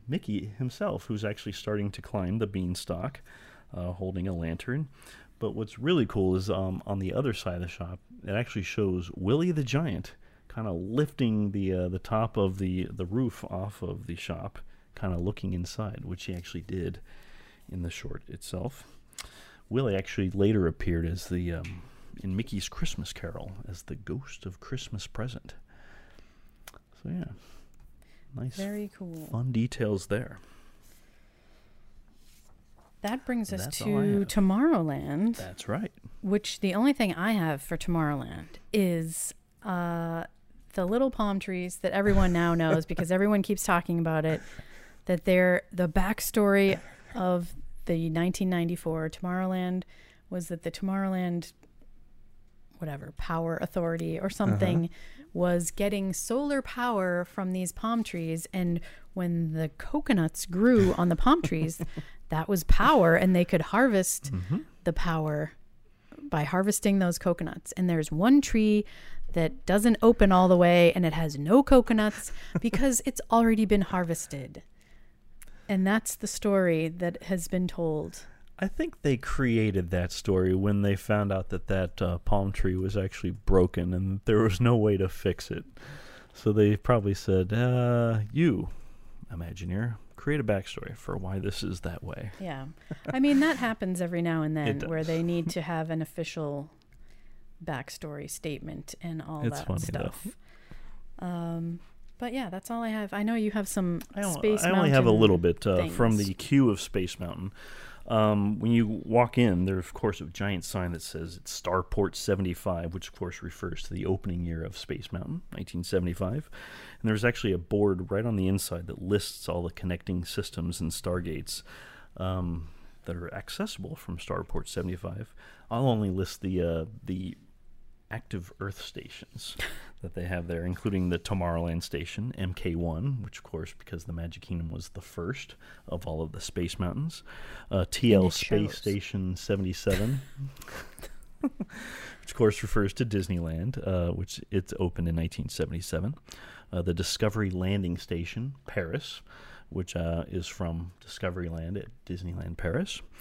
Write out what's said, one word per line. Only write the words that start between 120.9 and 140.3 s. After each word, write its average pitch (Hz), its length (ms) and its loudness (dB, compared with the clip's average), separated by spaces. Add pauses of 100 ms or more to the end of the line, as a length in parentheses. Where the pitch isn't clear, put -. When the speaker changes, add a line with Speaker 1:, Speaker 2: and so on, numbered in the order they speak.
Speaker 1:
stargates, - 720 -6 (540)
um, 87 500 -4 (380)
that 87 100 -6
are 87 180 -10
accessible - 640 -8
from 85 240 -10
Starport 87 480 -4
seventy-five. 90 640 -6 (380)
I'll 127 180 2
only 107 220 2
list 95 300 -4
the, 92 200 0
uh, 82 240 0 (180)
the 92 320 -6 (760)
active 98 480 -10
Earth 98 240 -8
stations - 760 -14 (220)
<laughs> - 240 -16
that 87 100 -10
they 90 120 -6
have 90 200 -4
there, 85 180 -4
including 90 460 0
the 85 80 2
Tomorrowland 85 640 -2
Station, - 560 -8
M 90 160 -4
K 85 220 -4
one, 90 480 -2
which, - 160 -12
of - 40 -20
course, 80 340 -10
because 82 260 -12
the 85 100 -10
Magic 82 300 -8
Kingdom 85 260 -6
was 87 200 -10
the 101 120 -12
first - 540 -8 (320)
of 87 180 -6
all 80 160 -4
of 80 100 -4
the - 80 -10
Space - 380 -4
Mountains, 117 460 -4 (480)
uh, 92 180 2
T 117 240 6
L 95 120 10
Speaker 2:
And 87 60 4
it - 40 -6
Speaker 1:
Space - 120 -4 (220)
Speaker 2:
shows. - 80 -10
Speaker 1:
Station 98 580 -4
seventy-seven, 98 880 0 (400)